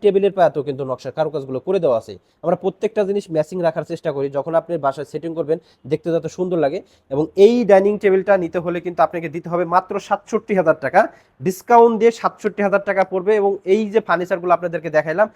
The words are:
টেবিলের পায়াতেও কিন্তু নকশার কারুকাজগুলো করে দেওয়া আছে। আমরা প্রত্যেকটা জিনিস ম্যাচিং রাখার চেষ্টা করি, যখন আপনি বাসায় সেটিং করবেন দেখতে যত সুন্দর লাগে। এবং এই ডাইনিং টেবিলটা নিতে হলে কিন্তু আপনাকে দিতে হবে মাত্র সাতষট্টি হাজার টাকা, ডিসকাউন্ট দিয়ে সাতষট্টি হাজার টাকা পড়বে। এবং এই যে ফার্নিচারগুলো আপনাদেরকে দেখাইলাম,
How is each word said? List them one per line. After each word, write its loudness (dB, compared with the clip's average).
টেবিলের 2
পায়াতেও 2
কিন্তু -8
নকশার -8
কারুকাজগুলো -6
করে -2
দেওয়া 2
আছে। -10
আমরা -2
প্রত্যেকটা -4
জিনিস -4
ম্যাচিং -4
রাখার -2
চেষ্টা -6
করি, -4
যখন -4
আপনি -2
বাসায় -4
সেটিং -8
করবেন -2
দেখতে -4
যত -2
সুন্দর -4
লাগে। -2
এবং -2
এই 6
ডাইনিং 4
টেবিলটা 2
নিতে -4
হলে -4
কিন্তু -2
আপনাকে -2
দিতে -12
হবে -2
মাত্র -2
সাতষট্টি -4
হাজার 4
টাকা, 2
ডিসকাউন্ট 4
দিয়ে 6
সাতষট্টি -4
হাজার 0
টাকা 0
পড়বে। 0
এবং 0
এই 0
যে 0
ফার্নিচারগুলো -2
আপনাদেরকে -4
দেখাইলাম, 0